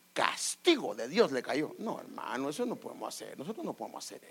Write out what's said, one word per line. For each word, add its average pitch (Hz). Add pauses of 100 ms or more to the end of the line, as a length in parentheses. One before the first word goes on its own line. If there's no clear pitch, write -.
(140)
Castigo -
de 113
Dios 180
le 131
cayó". 135
No, 214
hermano, -
eso 240
no 214
podemos 113
hacer. -
Nosotros 214
no 165
podemos -
hacer -